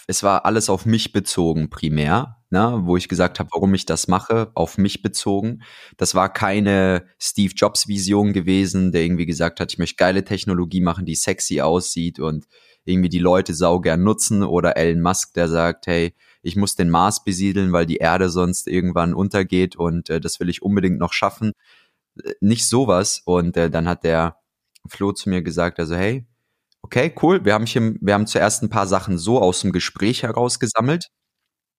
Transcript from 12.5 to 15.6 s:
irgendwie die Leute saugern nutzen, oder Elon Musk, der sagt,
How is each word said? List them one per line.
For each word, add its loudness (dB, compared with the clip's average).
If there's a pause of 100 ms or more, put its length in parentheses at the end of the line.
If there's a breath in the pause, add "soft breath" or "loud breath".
irgendwie 2
die -2
Leute 2
saugern 2
nutzen, 0
oder 2
Elon 2
Musk, -2
der 0
sagt, 0